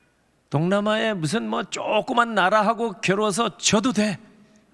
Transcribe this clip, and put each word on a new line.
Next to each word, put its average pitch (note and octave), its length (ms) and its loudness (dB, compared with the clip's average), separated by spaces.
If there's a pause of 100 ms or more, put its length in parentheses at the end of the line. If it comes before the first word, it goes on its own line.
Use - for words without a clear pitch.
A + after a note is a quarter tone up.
(500)
동남아에 G#3 640 0
무슨 F#3+ 340 -4
뭐 A3 160 -4
조그만 A#3 720 -2
나라하고 G#3 640 0
겨루어서 G#3 560 0
져도 A3+ 360 2
돼. G#3 260 0 (560)